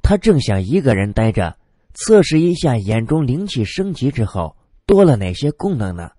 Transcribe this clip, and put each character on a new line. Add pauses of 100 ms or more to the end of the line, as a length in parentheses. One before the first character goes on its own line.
他
正
想
一
个
人
待
着， (360)
测
试
一
下
眼
中
灵
气
升
级
之
后 (300)
多
了
哪
些
功
能
呢。